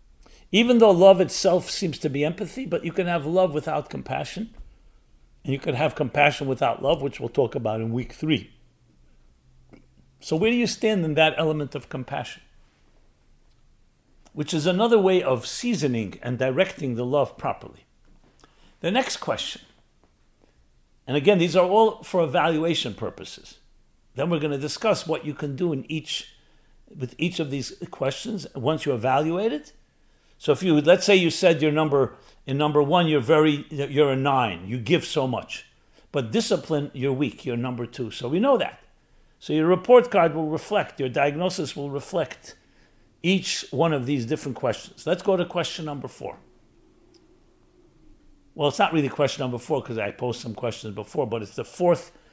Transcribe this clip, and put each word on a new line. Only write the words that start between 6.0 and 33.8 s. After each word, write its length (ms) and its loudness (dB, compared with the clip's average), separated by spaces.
without 360 -2
love, 200 0
which 160 -6
we'll 100 -6
talk 260 0
about 260 -2
in 120 -4
week 200 -6
three. 400 -2
So 160 -4
where 140 2
do 60 2
you 100 2
stand 380 0
in 100 -2
that 220 4
element 380 -2
of 140 -8
compassion? 540 -10
Which 220 -6
is 120 0
another 320 4
way 240 4
of 240 0
seasoning 760 -2
and 160 -4
directing 560 -2
the 100 -4
love 320 0
properly. 500 -10
The 100 -2
next 280 -2
question, 440 -6
and 100 -2
again, 220 4
these 180 2
are 100 6
all 360 2
for 200 0
evaluation 720 0
purposes. 640 -12
Then 160 -2
we're 100 0
gonna 180 -2
discuss 480 -2
what 180 -4
you 100 -6
can 220 -6
do 160 -2
in 180 -8
each, 440 -8
with 300 -10
each 220 -4
of 100 -4
these 240 -8
questions 640 -6
once 320 -2
you 80 0
evaluate 580 0
it. 200 -10
So 140 0
if 100 2
you, 180 4
let's 240 6
say 120 6
you 140 4
said 300 4
you're 120 2
number, 420 2
in 100 -4
number 260 2
one, 240 4
you're 140 4
very, 500 4
you're 420 2